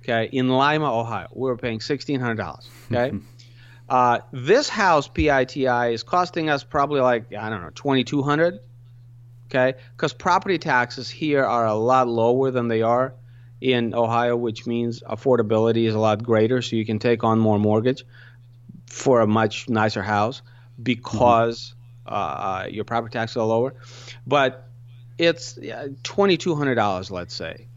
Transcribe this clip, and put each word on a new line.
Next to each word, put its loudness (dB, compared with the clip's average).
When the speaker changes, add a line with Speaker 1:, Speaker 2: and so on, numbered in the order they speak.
Speaker 1:
Okay, -2
in 0
Lima, 2
Ohio, -4
we -6
were -4
paying -6
sixteen -4
hundred -2
dollars. -10
Okay, 0
Speaker 2:
<laughs> -20
Speaker 1:
uh, 4
this 2
house, 2
P 0
I 4
T -4
I, 2
is -4
costing -2
us -2
probably, 0
like, 0
I -8
don't -8
know, -14
twenty-two 0
hundred. 0
Okay, 0
'cause -2
property 0
taxes -2
here 0
are 2
a 0
lot 2
lower 2
than -2
they 0
are 0
in 0
Ohio, 0
which -6
means -4
affordability 2
is 0
a 0
lot 2
greater, 2
so -4
you -2
can -2
take 0
on 4
more 4
mortgage 2
for 2
a 4
much 0
nicer 0
house -2
because, 2
Speaker 2:
Mm-hmm. -10
Speaker 1:
uh, -4
your -8
property -4
taxes -6
are 0
lower. 2
But 0
it's, 0
uh, -12
twenty-two 2
hundred 0
dollars, 0
let's -10
say. -12